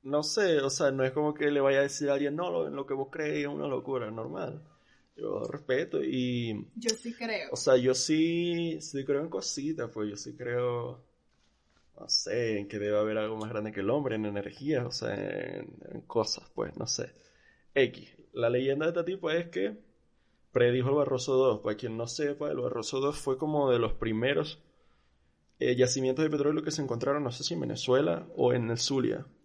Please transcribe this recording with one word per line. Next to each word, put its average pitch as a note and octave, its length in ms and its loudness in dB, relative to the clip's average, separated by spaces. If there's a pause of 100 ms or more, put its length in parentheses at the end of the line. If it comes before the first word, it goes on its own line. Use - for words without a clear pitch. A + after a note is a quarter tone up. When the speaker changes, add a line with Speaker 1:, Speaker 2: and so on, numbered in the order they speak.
Speaker 1:
no D3 200 0
sé, E3+ 380 4
o C#3 80 0
sea, C#3 220 2
no C3+ 120 2
es C3 80 2
como D3+ 220 0
que D3 180 0
le C#3+ 80 4
vaya C#3 200 6
a C#3 40 6
decir C#3+ 260 0
a C#3 40 4
alguien, C#3+ 220 0
"No, F3 160 -2
lo, E3 160 0
en C#3+ 80 -6
lo C#3 100 -6
que C#3 80 -4
vos C3+ 180 -4
creéis D3+ 360 -2
es C#3+ 60 -4
una D3 140 -4
locura", B2+ 440 -2
normal. C3+ 520 -8 (540)
Yo G#2 300 -4
respeto D3 540 -2
y B2 760 -2
Speaker 2:
Yo A3+ 200 0
sí A#3 180 -10
creo. A3+ 380 -6
Speaker 1:
o B2+ 60 -4
sea, C3 180 6
yo B2+ 180 6
sí, E3 840 0
sí C#3 240 -8
creo C#3+ 180 0
en D#3+ 80 -6
cositas, C#3+ 640 -4
pues G#2+ 160 -4
yo G2+ 60 -8
sí B2 220 -12
creo, B2 680 -2 (960)
no - 80 -14
sé, A2 520 0
en G2+ 100 -6
que A2 100 -6
debe G#2 180 2
haber G#2+ 200 2
algo A2 200 -2
más G#2+ 120 -4
grande G#2+ 240 -4
que G2+ 80 -4
el G2 80 2
hombre, C3 260 2
en G#2+ 100 -2
energías, A#2+ 600 -2
o B2 60 -6
sea, A2+ 240 -4
en, - 640 -6 (140)
en - 100 -10
cosas, - 540 -2
pues, - 220 -4
no A2 100 -6
sé. - 240 -4 (640)
X, - 400 0 (180)
la A#2 160 2
leyenda C3+ 360 0
de E3+ 60 2
esta E3+ 120 -2
tipa E3+ 320 -2
es E3+ 140 -2
que G3 280 -4 (760)
predijo B2 360 4
el C#3 60 4
Barroso C3+ 400 2
dos. B2+ 240 6
Para G#2+ 160 -2
quien A2+ 220 -6
no A#2 100 -4
sepa, D3 420 -4
el D3 100 -2
Barroso B2 420 -2
dos C#3+ 180 0
fue C3 180 -2
como D3 340 2
de A#2+ 80 6
los A2+ 140 2
primeros, C3 720 0 (960)
eh, B2+ 160 2
yacimientos C3 480 4
de D#3 80 2
petróleo D3+ 320 2
que D3+ 80 -2
se D3+ 100 -4
encontraron, C#3 440 0
no A#2+ 80 -2
sé - 100 -8
si E3+ 120 -2
en E3 40 -2
Venezuela C#3 680 0 (120)
o B2+ 160 4
en A#2 160 0
el A#2 80 0
Zulia, A#2+ 480 0 (200)